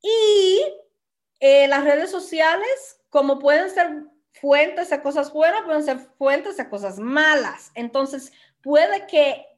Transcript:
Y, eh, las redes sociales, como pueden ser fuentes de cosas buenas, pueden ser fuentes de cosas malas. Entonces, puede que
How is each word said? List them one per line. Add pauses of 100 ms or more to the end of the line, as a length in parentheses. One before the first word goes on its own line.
Y, (760)
eh,
las
redes
sociales, (100)
como
pueden
ser (280)
fuentes
de
cosas
buenas,
pueden
ser (200)
fuentes
de
cosas
malas.
Entonces, (300)
puede
que (120)